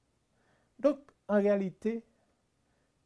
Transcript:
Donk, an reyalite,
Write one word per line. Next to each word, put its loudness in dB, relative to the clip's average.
Donk, -2
an 2
reyalite, -2